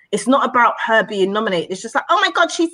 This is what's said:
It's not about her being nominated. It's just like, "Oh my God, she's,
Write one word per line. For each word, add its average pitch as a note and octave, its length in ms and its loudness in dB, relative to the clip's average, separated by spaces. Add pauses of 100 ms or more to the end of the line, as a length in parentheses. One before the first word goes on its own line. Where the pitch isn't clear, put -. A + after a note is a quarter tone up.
(120)
It's G#3 160 -4
not B3+ 200 2
about A#3+ 280 2 (100)
her A3 180 2
being G3 300 0
nominated. G3+ 380 -2
It's F#3 100 -10
just - 140 -8
like, C#4 140 -2
"Oh E4+ 120 2
my F#4+ 100 2
God, E4+ 200 0
she's, E4 220 -2